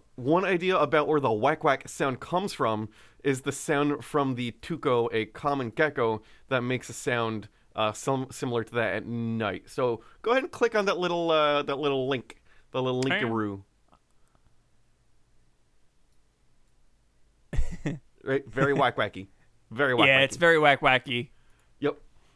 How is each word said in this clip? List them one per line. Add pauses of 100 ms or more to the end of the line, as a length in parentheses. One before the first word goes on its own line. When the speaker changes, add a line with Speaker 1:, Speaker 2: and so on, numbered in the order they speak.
(160)
Speaker 1:
one
idea
about
where
the
whack
whack
sound
comes
from (320)
is
the
sound
from
the
tuco,
a
common
gecko (280)
that
makes
a
sound, (260)
uh,
sim-,
similar
to
that
at
night.
So (180)
go
ahead
and
click
on
that
little,
uh,
that
little
link, (300)
the
little
Speaker 2:
Okay.
Speaker 1:
linkaroo. (4000)
Speaker 2:
<laughs> (220)
Speaker 1:
Right,
very
whack
wacky, (420)
very
whack
Speaker 2:
Yeah,
Speaker 1:
wacky.
Speaker 2:
it's
very
whack
wacky. (500)
Speaker 1:
Yep. (400)